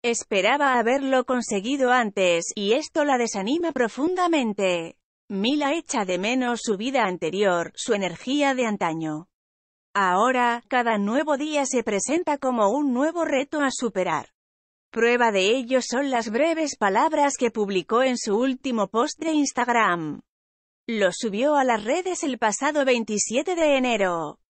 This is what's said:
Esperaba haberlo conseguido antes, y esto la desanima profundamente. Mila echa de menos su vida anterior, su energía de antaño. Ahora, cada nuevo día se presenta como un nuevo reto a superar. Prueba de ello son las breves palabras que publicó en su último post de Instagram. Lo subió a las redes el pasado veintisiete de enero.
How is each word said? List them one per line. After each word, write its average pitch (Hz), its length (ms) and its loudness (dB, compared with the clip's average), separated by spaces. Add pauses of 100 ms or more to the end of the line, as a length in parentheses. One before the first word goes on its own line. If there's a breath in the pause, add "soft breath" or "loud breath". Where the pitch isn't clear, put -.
Esperaba 240 720 2
haberlo 262 460 2
conseguido 247 680 0
antes, 190 600 2
y 202 180 0
esto 294 320 0
la 277 120 2
desanima 240 540 -2
profundamente. 240 1300 -2 (320)
Mila 269 460 0
echa 285 280 -4
de 185 140 -2
menos 240 440 -2
su 214 140 0
vida 240 300 -2
anterior, 180 680 0
su - 200 -4
energía 254 600 -2
de 254 120 0
antaño. 160 640 -4 (680)
Ahora, 233 720 2
cada 233 300 2
nuevo 262 400 0
día 294 280 -2
se 240 180 0
presenta 285 540 -2
como 240 300 0
un 269 260 2
nuevo 320 300 0
reto 294 380 -2
a 277 100 2
superar. 185 600 -4 (580)
Prueba 233 400 2
de 202 240 2
ello 254 260 0
son 269 280 -2
las 240 200 -2
breves 311 460 0
palabras 285 640 2
que 240 120 0
publicó 208 540 0
en 254 140 0
su 208 200 -2
último 247 520 -2
post 240 320 -2
de 330 100 -2
Instagram. 233 920 0 (640)
Lo 202 280 2
subió 240 420 0
a 277 80 4
las 226 220 0
redes 349 400 -2
el 254 140 -2
pasado 277 440 0
veintisiete 240 720 0
de 302 220 4
enero. 185 640 -2 (140)